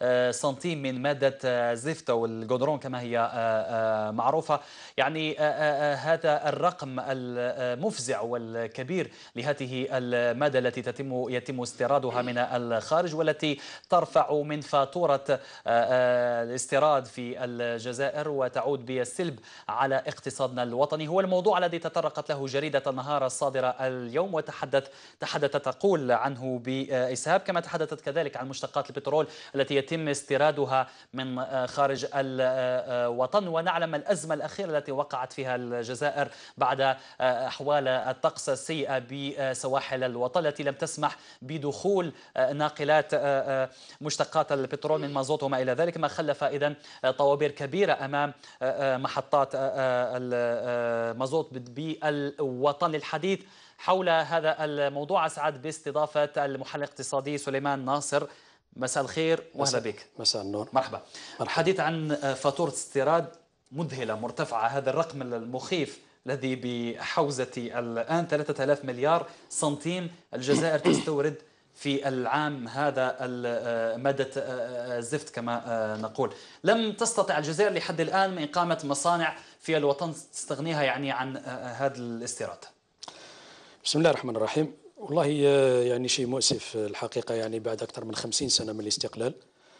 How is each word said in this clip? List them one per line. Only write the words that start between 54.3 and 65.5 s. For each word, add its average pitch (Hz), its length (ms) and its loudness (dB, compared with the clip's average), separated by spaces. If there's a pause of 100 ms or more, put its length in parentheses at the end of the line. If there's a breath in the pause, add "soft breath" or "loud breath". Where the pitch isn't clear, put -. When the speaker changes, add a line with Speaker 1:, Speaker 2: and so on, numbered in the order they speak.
Speaker 1:
الموضوع 147 600 0
أسعد 151 360 -2
باستضافة 147 840 0
المحلل 139 380 -4
الاقتصادي 143 540 -4
سليمان 139 480 -2
ناصر. 143 380 0 (520 loud breath)
مساء 127 280 0
الخير 160 400 0 (100)
وأهلا 139 80 0
Speaker 2:
مساء، 127 200 2
Speaker 1:
بك. 110 240 -6 (140)
Speaker 2:
مساء 110 220 0
النور. 104 320 -4
Speaker 1:
مرحبا. 101 240 0
Speaker 2:
مرحبا. - 460 -8
Speaker 1:
الحديث 175 360 2
عن، 156 320 0
آه، 143 220 0
فاتورة 147 360 2
استيراد 147 560 2 (460)
مذهلة 127 440 -4
مرتفعة، 117 520 -2
هذا 131 220 0
الرقم 143 320 0
المخيف 123 800 -4 (260 soft breath)